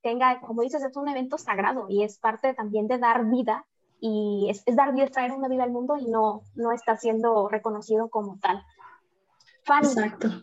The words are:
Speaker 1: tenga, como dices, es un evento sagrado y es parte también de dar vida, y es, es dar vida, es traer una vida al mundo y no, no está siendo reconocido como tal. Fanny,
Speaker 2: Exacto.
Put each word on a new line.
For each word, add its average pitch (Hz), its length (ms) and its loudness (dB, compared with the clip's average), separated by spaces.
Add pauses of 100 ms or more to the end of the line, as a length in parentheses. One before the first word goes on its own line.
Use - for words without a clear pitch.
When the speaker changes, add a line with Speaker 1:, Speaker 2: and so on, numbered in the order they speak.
Speaker 1:
tenga, 247 380 2
como 226 220 -4
dices, 269 200 -2
es 269 140 -6
un 285 120 -4
evento 269 300 -4
sagrado 214 500 -2
y 202 140 2
es 208 160 -4
parte 226 360 0
también 214 340 -2
de 247 100 0
dar 233 280 2
vida, 220 380 0 (360)
y 208 500 0
es, 202 160 -6
es 247 100 2
dar 277 160 4
vida, 269 120 2
es 269 80 0
traer 254 200 -2
una 269 160 -4
vida 254 160 0
al 247 60 -2
mundo 247 260 -2
y 262 100 -6
no, 220 360 0 (120)
no 233 180 -2
está 233 240 -2
siendo 220 520 2
reconocido 214 600 -2
como 202 300 -6
tal. 196 220 -2 (1040)
Fanny, 294 240 6
Speaker 2:
Exacto. 220 400 0 (140)